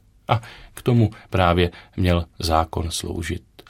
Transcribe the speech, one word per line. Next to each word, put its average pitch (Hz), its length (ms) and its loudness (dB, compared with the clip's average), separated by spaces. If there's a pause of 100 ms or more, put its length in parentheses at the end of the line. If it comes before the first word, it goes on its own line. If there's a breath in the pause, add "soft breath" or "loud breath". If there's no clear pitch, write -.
(280)
A - 120 0 (340 loud breath)
k - 80 -16
tomu 117 280 2 (200 loud breath)
právě 87 400 2 (260 loud breath)
měl 87 280 2 (140)
zákon 82 520 -2
sloužit, 85 520 -8 (280)